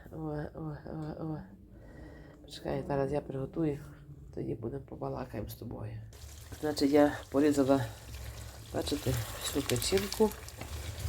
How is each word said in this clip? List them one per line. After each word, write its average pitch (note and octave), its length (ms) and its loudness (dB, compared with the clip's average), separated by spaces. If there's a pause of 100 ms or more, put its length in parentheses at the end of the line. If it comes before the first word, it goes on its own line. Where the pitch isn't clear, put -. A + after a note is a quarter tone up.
(120)
о, D#3 60 -10 (380)
о, D#3 300 -6
о, D#3 380 -6
о. D#3 140 -2 (1080)
Почекай, - 420 -4
зараз C#3 240 2
я D3 100 2
приготую, C#3 580 0 (560)
тоді C#3 200 -2
будемо B2+ 280 -4
побалакаємо C3 680 -6
з - 40 -10
тобою. A2 480 -8 (600)
Значить, D3+ 300 4
я D3 260 10 (120)
порізала, C#3 560 6 (880)
бачите, D#3+ 400 0 (300)
всю C#3 200 0
печінку, G3 680 4 (800)